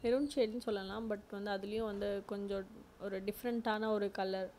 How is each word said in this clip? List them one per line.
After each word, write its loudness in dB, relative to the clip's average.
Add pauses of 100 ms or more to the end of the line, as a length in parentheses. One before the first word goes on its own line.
மெரூன் 4
ஷேட்னு 2
சொல்லலாம். -2
But -4 (120)
வந்து -2
அதுலேயும் 0
வந்து 0 (220)
கொஞ்சம் -2 (440)
ஒரு -2 (100)
டிஃப்ரெண்ட்டான 0
ஒரு 2 (120)
கலர். 0